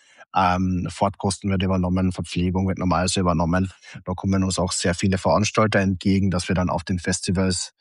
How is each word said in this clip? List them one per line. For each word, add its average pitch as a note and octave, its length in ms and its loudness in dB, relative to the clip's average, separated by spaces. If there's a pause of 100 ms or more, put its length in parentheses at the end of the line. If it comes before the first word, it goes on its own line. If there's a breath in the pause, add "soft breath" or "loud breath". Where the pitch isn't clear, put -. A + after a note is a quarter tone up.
(360 soft breath)
Ähm, F#2 540 2
Fahrtkosten G2 640 -2
wird F#2+ 100 0
übernommen, F#2 500 0
Verpflegung F#2 560 -2
wird E2+ 120 -2
normalerweise F2+ 400 0
übernommen. F2 520 2 (320 loud breath)
Da F#2 100 -6
kommen F#2+ 300 0
uns F#2 140 -2
auch F2+ 140 0
sehr F2+ 240 -2
viele F#2+ 240 0
Veranstalter G#2+ 600 2
entgegen, F#2+ 520 2
dass F2+ 160 -2
wir F#2 80 0
dann F2+ 140 0
auf F2+ 140 -2
den F#2+ 140 -2
Festivals, F#2 840 -2